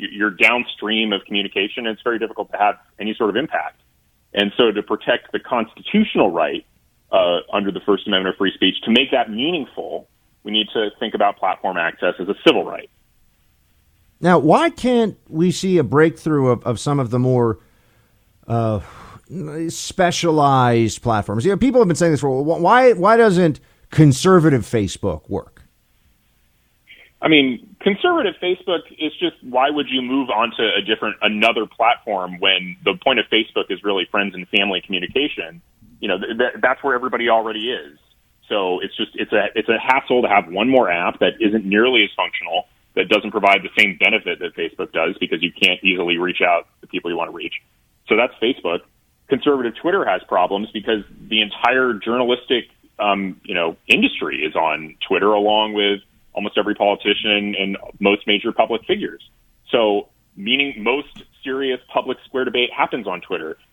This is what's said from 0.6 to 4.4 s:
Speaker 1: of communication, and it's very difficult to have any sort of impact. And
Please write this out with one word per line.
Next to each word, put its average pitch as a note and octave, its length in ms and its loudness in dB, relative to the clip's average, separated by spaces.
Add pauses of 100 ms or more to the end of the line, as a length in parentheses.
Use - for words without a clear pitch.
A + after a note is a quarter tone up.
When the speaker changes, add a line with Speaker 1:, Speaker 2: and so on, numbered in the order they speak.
Speaker 1:
of G2 140 -4
communication, G2+ 600 -4
and - 20 -2
it's G#2+ 140 -8
very A#2 160 -2
difficult G#2 340 -6
to G2+ 40 -6
have G2+ 220 0 (200)
any G#2 140 -6
sort A2 160 0
of G2 80 -2
impact. F2+ 460 -6 (520)
And G2+ 240 0